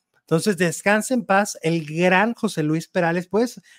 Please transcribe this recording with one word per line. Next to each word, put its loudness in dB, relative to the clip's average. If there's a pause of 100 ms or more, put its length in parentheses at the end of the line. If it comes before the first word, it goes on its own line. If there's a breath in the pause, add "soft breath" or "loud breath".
(200)
Entonces, 0
descanse 0
en -2
paz 0
el 0
gran 2
José -4
Luis -2
Perales. -2
Puedes -2 (180 soft breath)